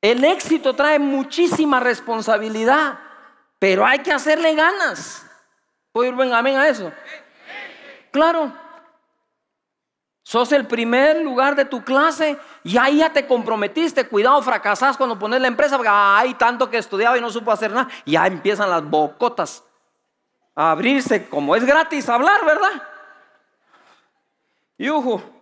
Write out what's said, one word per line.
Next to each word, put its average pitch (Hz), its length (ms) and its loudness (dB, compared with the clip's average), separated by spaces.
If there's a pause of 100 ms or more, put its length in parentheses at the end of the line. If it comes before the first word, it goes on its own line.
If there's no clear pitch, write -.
El 240 200 2
éxito 302 520 0
trae 294 240 2
muchísima 285 800 0
responsabilidad, 226 1160 -2 (600)
pero 196 280 2
hay 262 140 2
que 320 120 -4
hacerle 311 420 0
ganas. 311 720 -2 (680)
¿Puedo 247 180 0
ir 247 40 -8
buen 254 200 0
amén 262 220 2
a 285 120 4
eso? 208 240 -4 (1160)
Claro. 311 420 0 (1700)
Sos 240 300 -2
el 277 160 0
primer 254 540 2
lugar 277 340 0
de 277 80 2
tu 269 180 -8
clase 294 560 0 (240)
y 185 160 0
ahí 277 200 4
ya 320 140 2
te 285 140 0
comprometiste. 233 800 -2
Cuidado, 247 340 4
fracasás 233 560 0
cuando 240 220 -2
pones 220 220 -2
la 254 80 0
empresa, 269 280 0
porque, 233 160 0
"Ay, 208 420 4
tanto 247 360 0
que 233 80 -2
estudiaba 226 400 0
y - 20 0
no 240 100 -6
supo 220 200 -6
hacer 214 220 -2
nada". 247 160 -2 (180)
Ya 160 200 2
empiezan 196 440 -2
las 165 140 -2
bocotas 151 800 -4 (880)
a 156 160 2
abrirse, 226 580 0
como 143 280 0
es 226 80 0
gratis 302 440 0
hablar, 320 360 2
¿verdad? 339 440 0 (1900)
Yujú. 254 420 -2 (220)